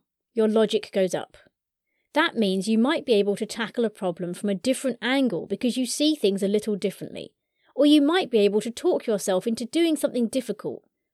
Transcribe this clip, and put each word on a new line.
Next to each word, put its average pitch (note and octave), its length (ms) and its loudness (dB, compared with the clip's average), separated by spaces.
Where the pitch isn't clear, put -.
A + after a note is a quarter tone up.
your A3 160 2
logic G#3+ 420 2
goes F#3+ 240 0
up. - 220 -8
That D#4+ 200 2
means F#3+ 320 0
you A3 120 2
might D4 260 0
be B3+ 80 0
able G3+ 240 2
to A3+ 80 -6
tackle A3+ 400 -6
a G#3+ 60 -2
problem F3 420 -6
from G3+ 160 -6
a G3 60 0
different B3+ 480 -2
angle B3 440 0
because G#3+ 300 -2
you B3+ 80 -2
see D4+ 300 0
things G3 280 0
a F#3+ 60 2
little G#3 280 -2
differently, - 580 -8
or C#4+ 100 2
you D4+ 160 8
might D4+ 300 2
be A3+ 80 2
able G#3 240 4
to A#3 80 -6
talk - 360 -2
yourself F#3+ 400 -2
into A3+ 200 -4
doing E4 280 2
something B3 340 -2
difficult F#3+ 540 -6